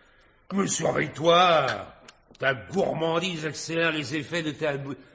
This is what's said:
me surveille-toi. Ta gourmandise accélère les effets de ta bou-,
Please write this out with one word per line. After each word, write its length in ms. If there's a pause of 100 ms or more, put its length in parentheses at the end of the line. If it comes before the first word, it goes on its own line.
(520)
me 140
surveille-toi. 1000 (720)
Ta 160
gourmandise 920
accélère 460
les 240
effets 260
de 80
ta 260
bou-, 200 (180)